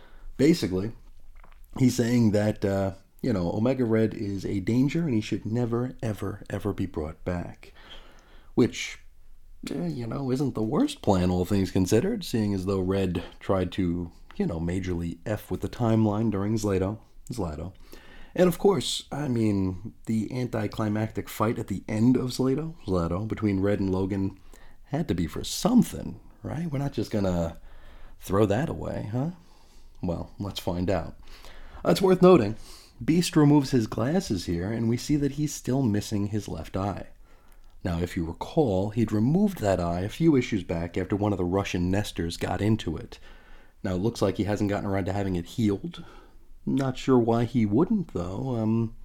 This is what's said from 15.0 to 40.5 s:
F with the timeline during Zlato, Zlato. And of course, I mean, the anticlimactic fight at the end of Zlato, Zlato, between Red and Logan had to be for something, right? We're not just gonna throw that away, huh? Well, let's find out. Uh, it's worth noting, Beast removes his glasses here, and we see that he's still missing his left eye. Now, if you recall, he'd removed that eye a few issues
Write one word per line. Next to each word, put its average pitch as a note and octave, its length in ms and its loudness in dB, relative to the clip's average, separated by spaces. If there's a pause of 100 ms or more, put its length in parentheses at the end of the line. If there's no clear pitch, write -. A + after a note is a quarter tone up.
F G#2+ 280 -6
with F2+ 80 -4
the G2+ 80 -2
timeline A2 640 2
during G2+ 260 0
Zlato, G#2 420 0 (340)
Zlato. F2 400 -6 (640)
And F#3 100 6
of E3+ 100 0
course, - 520 0
I C#3+ 180 -4
mean, G#2 640 0 (100)
the A2 260 -2
anticlimactic G#2+ 960 -2
fight A2+ 320 0
at A2+ 100 -6
the F#2+ 200 -4
end A#2 300 4
of B2 140 -4
Zlato, C3+ 420 0 (120)
Zlato, F2+ 400 0
between G#2 340 0
Red G2+ 200 2
and F#2+ 100 0
Logan F#2+ 480 0 (500)
had D3 200 -2
to F#2+ 60 0
be E2+ 120 0
for - 160 -8
something, - 800 2 (220)
right? C#3 280 -6
We're C3+ 80 -2
not C#3 140 -2
just G#2 180 -4
gonna F2 460 0 (640)
throw G2+ 240 2
that G#2+ 240 2
away, - 420 -6
huh? C3 200 -2 (720)
Well, E2+ 360 -6
let's G2+ 220 -8
find F2+ 300 -2
out. F2 260 -2 (680)
Uh, - 100 4
it's E3+ 100 2
worth F#3 180 6
noting, C#3+ 360 8 (460)
Beast E3 340 2
removes D3 340 8
his A#2 160 4
glasses A#2+ 580 -2
here, F2+ 260 -2
and A#2 160 -2
we A#2+ 120 2
see D3 180 0
that C#3 160 0
he's D3+ 220 -4
still C3 260 -2
missing G#2 460 0
his G2+ 200 -4
left E2 300 -8
eye. F#2+ 300 -4 (760)
Now, E2+ 180 -2
if F2 180 -4
you E2 80 -2
recall, G2+ 640 0
he'd A2 220 0
removed D#3 480 2
that F#2+ 200 2
eye F2 200 0
a G#2 100 -4
few E3 260 4
issues A#2 260 0